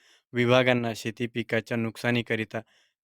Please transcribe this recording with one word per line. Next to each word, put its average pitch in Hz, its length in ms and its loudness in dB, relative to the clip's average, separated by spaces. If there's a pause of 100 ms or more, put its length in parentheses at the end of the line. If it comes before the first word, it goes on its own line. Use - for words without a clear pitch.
(320)
विभागांना 123 640 4
शेती 117 300 -6
पिकाच्या 117 500 -4
नुकसानीकरिता 113 840 -2 (440)